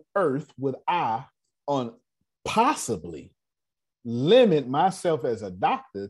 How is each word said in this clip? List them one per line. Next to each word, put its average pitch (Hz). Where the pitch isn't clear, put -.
earth 147
would 131
I 135
on 131
possibly 110
limit 147
myself 160
as 117
a 101
doctor 101